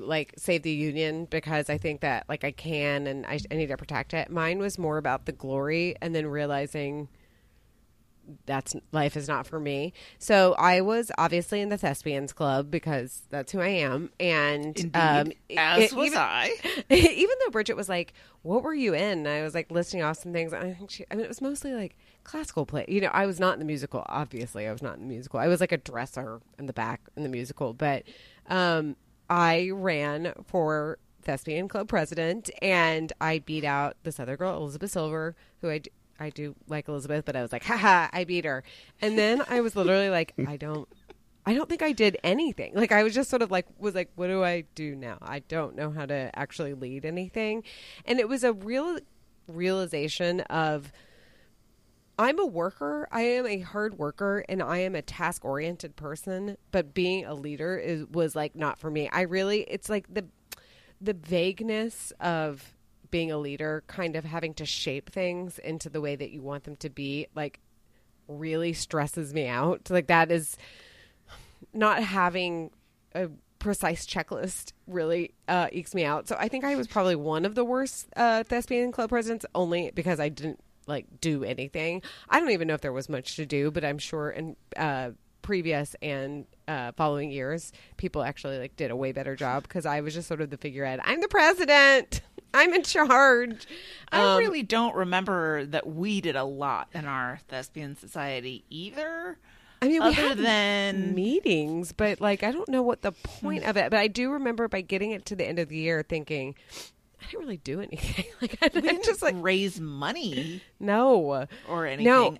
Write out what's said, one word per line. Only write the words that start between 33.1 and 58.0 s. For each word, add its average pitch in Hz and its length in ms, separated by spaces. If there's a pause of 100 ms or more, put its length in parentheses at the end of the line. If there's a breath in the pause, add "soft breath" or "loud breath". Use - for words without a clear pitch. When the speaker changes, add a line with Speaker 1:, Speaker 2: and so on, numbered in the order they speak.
Speaker 1:
I 160 200
beat 151 260
out 143 380
this 160 180
other 131 160
girl, 180 200
Elizabeth 156 340
Silver, 160 440 (260 soft breath)
who 170 80
I 156 100
d-, - 120 (280)
I 151 100
do 147 240 (140)
like 151 200
Elizabeth, 147 380
but 135 100
I 127 60
was 120 100
like, 123 120
"Ha 233 120
ha, 190 380
I 180 120
beat 175 200
her." 135 180 (380 loud breath)
And 214 160
then 220 320
I 240 120
was 226 140
literally 196 360
like, 165 300
Speaker 3:
<laughs> 135 60
Speaker 1:
"I 147 80
don't, 151 320 (600)
I 220 80
don't 302 120
think 330 140
I 311 120
did 208 300
anything." 226 520
Like, 214 160
I 208 100
was 214 140
just 262 120
sort 247 140
of 214 80
like, 180 160 (140)
was 196 160
like, 180 180
"What 180 140
do 185 160
I 175 220 (100)
do 147 200
now? 123 280
I 143 160
don't 156 360
know 151 140
how 151 160
to 135 320
actually 139 380
lead 131 300
anything." 214 580 (420 loud breath)
And 254 140
it 220 100
was 254 140
a 240 100
real 262 460 (480)
realization 175 920
of, 151 500 (1300 soft breath)
I'm 262 180
a 392 80
worker, 285 640
I 226 100
am 247 260
a 208 140
hard 208 360
worker, 196 500
and 185 140
I 156 180
am 185 140
a 156 80
task-oriented 160 920
person, 185 600 (140)
but 156 240
being 180 320
a 143 80
leader 147 460
is, 160 260